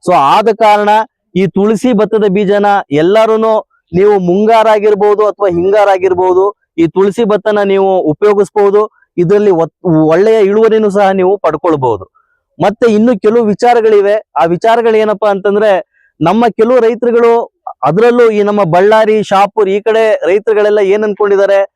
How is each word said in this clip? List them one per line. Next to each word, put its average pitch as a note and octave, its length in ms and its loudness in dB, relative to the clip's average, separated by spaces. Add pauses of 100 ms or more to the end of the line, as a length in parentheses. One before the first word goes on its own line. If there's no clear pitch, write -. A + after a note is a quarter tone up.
So F3 60 0 (220)
ಆದ G#3+ 140 0 (160)
ಕಾರಣ G#3 260 2 (500)
ಈ F#3+ 40 0 (120)
ತುಳಸಿ G#3+ 340 0 (100)
ಭತ್ತದ G#3+ 260 -2 (100)
ಬೀಜನ G3+ 300 0 (360)
ಎಲ್ಲಾರುನು A3 500 0 (460)
ನೀವು G#3 160 2 (140)
ಮುಂಗಾರಾಗಿರ್ಬೋದು G#3+ 1000 2
ಅಥವಾ G3 180 -4 (100)
ಹಿಂಗಾರಾಗಿರ್ಬೋದು, F#3 880 0 (380)
ಈ - 20 2 (100)
ತುಳಸಿ G3 380 0
ಭತ್ತನ G#3 300 -2 (100)
ನೀವು G3 180 0 (220)
ಉಪಯೋಗಿಸ್ಬೋದು. G3+ 680 0 (420)
ಇದ್ರಲ್ಲಿ G3+ 300 2 (100)
ಒತ್-, D#3+ 120 -6 (380)
ಒಳ್ಳೆಯ G#3+ 260 2 (120)
ಇಳುವರಿನೂ A3 460 2
ಸಹ G3+ 100 2 (140)
ನೀವು F#3 120 0 (120)
ಪಡ್ಕೊಳ್ಬಹುದು. D3 600 -2 (600)
ಮತ್ತೆ G#3 220 -2 (100)
ಇನ್ನು A#3 160 2 (120)
ಕೆಲವು A3+ 280 2
ವಿಚಾರಗಳಿವೆ. G#3+ 600 2 (260)
ಆ E3 40 2 (100)
ವಿಚಾರಗಳು A3+ 480 0
ಏನಪ್ಪಾ G#3+ 320 -2
ಅಂತಂದ್ರೆ, G#3 360 -2 (580)
ನಮ್ಮ A3+ 160 0 (140)
ಕೆಲವು A#3+ 280 2
ರೈತರುಗಳು, A#3 480 0 (540)
ಅದ್ರಲ್ಲೂ A#3+ 360 2 (140)
ಈ - 100 0
ನಮ್ಮ G#3 140 -2 (120)
ಬಳ್ಳಾರಿ, G#3+ 420 2 (140)
ಶಾಪುರ್ G3 460 0
ಈ - 100 -2
ಕಡೆ A3 180 0 (260)
ರೈತರುಗಳೆಲ್ಲ G#3 500 0 (140)
ಏನ್ G#3+ 140 -2
ಅನ್ಕೊಂಡಿದ್ದಾರೆ G3 520 0 (140)